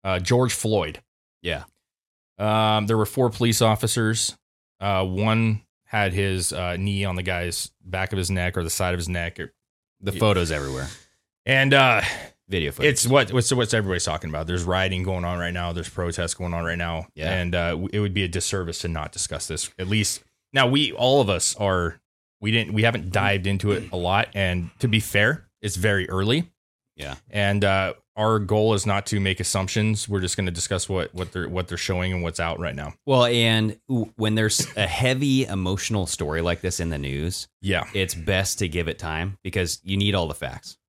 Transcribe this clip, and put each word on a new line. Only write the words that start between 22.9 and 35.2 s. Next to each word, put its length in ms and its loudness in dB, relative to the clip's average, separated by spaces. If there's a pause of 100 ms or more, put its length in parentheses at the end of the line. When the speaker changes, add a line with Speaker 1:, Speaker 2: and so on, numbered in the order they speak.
Speaker 1:
dived 340 2
into 260 0
it 200 -4
a 40 -6
lot. 380 2
And 360 0 (100)
to 80 0
be 100 4
fair, 480 2 (140)
it's 160 -2
very 320 0
early. 420 0 (460)
Speaker 2:
Yeah. 200 -10 (140)
Speaker 1:
And, 340 2
uh, 300 2 (220)
our 220 2
goal 360 2
is 100 0
not 220 0
to 140 0
make 200 0
assumptions. 680 0
We're 120 0
just 160 -2
gonna 140 -2
discuss 380 -4
what, 260 -4
what 180 -8
they're, 160 -6
what 200 -4
they're 100 -6
showing 340 -2
and 100 -2
what's 180 -4
out 200 -2
right 140 -4
now. 180 -10 (140)
Speaker 2:
Well, 180 6
and 540 4 (100)
w-, 280 -2
when 180 0
there's 320 2 (100)
a 100 2
heavy 600 2